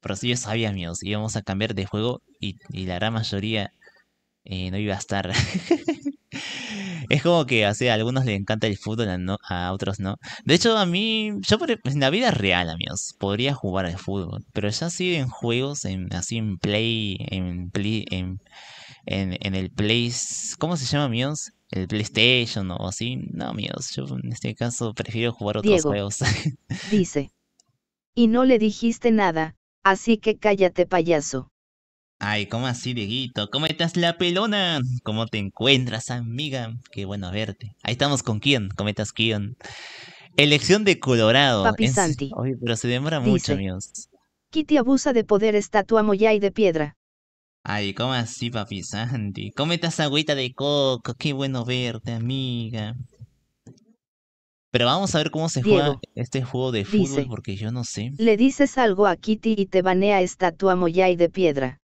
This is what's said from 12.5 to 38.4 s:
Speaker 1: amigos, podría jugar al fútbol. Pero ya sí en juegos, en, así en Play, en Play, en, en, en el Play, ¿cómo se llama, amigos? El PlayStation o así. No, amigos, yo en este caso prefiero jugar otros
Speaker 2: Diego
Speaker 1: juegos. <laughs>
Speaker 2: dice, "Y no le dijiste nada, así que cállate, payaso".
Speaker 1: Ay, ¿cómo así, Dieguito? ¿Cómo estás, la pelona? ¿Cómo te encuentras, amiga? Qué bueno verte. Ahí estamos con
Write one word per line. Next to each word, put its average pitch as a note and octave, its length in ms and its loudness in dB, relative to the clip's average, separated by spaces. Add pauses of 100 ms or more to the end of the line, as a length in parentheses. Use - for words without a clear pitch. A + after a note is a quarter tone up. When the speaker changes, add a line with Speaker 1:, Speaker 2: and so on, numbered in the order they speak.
Speaker 1:
amigos, - 480 -8
podría A2+ 360 0
jugar F#2+ 320 -2
al F2 120 -6
fútbol. G2 540 -6
Pero G#2 160 -2
ya D#3+ 220 -4
sí F3+ 240 -2
en C3+ 140 -2
juegos, B2+ 560 -2
en, F#2 300 -6
así F#2 240 -6
en G#2+ 200 -2
Play, G#2+ 580 0 (140)
en F2+ 400 -4
Play, G#2 400 -2
en, F#2 280 -6 (680)
en, F#2+ 340 -2
en G2 140 -4
el F#2 180 -4
Play, A#2 400 0 (460)
¿cómo E3 180 -2
se C3 100 -4
llama, D3 200 0
amigos? B2+ 460 -4 (180)
El F#2 180 -4
PlayStation G#2+ 840 2
o - 160 -6
así. A#2+ 280 -6 (160)
No, - 160 -6
amigos, - 480 -8
yo C3+ 80 -6 (180)
en A#2+ 100 -6
este A#2 220 -8
caso A#2 400 -6
prefiero A2+ 380 -4
jugar G#2 260 -4
otros G3+ 240 4
Speaker 2:
Diego - 20 -6
Speaker 1:
juegos. G#2 360 -2
<laughs> B2+ 380 -2 (240)
Speaker 2:
dice, F3+ 480 0 (840)
"Y A#3+ 140 6
no A#3+ 160 4
le C4 140 6
dijiste A3+ 540 2
nada, E3 440 2 (280)
así G3 340 4
que A3 200 0
cállate, F#3+ 480 4
payaso". D#3+ 640 0 (720)
Speaker 1:
Ay, G#2 260 0
¿cómo A#2 200 -2
así, B2 280 -4
Dieguito? A2+ 560 -4
¿Cómo D3 160 -2
estás, E3 300 -2
la E3+ 220 2
pelona? F3+ 600 0 (240)
¿Cómo A2 220 -2
te A2 120 -6
encuentras, A#2 720 2
amiga? A#2+ 640 -6 (160)
Qué G2 140 -8
bueno F#2+ 260 -6
verte. G#2 520 -8
Ahí G#2+ 100 -2
estamos C#3 300 0
con G#2+ 180 -2